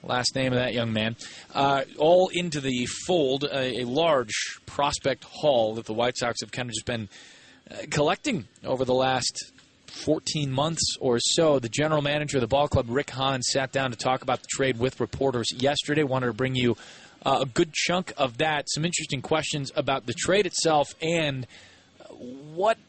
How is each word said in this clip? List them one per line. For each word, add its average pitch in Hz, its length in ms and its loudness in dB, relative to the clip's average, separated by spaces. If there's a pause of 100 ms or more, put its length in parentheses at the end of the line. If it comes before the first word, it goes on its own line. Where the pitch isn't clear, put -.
last 123 300 -2
name 131 180 0
of 123 60 2
that 123 160 0
young 117 180 -2
man, 110 240 0 (380)
uh, 139 280 2 (160)
all 180 340 6
into 175 280 -2
the 123 260 -2 (200)
fold, 143 380 2
a, 127 360 -2
a 123 40 -2
large 131 800 0
prospect - 580 0
haul 117 520 4
that 117 100 -8
the 110 60 -6
White 117 240 2
Sox 120 260 -2
have 110 100 -10
kind 123 160 -4
of 110 60 -10
just 110 120 -6
been, 113 220 -4 (640)
uh, 107 60 -14 (140)
collecting 160 540 0 (200)
over 131 200 0
the 123 80 2
last 131 600 0 (340)
fourteen - 640 -2
months 151 500 0
or 120 200 2
so. 151 400 4
The 120 80 -6
general 151 340 0
manager 147 360 0
of - 40 4
the 113 60 -2
ball 143 180 4
club, 131 220 0
Rick 131 220 -2
Hahn, 135 320 -2
sat 135 280 -2
down 135 220 0
to 113 40 -10
talk 131 260 0
about 123 200 0
the - 80 -20
trade 131 300 0
with 131 180 0
reporters 123 560 0
yesterday. 143 480 0
Wanted 131 240 0
to 120 60 0
bring 131 240 -2
you, 120 200 2 (480)
uh, 135 180 2
a 139 40 0
good 160 260 0
chunk - 440 -2
of 123 220 -2
that, 151 300 0
some 151 160 -2
interesting 156 380 -4
questions 151 540 -2
about 135 300 0
the 120 60 -4
trade 196 320 2
itself 156 440 2 (120)
and 156 460 -2 (1080)
what 208 240 2 (100)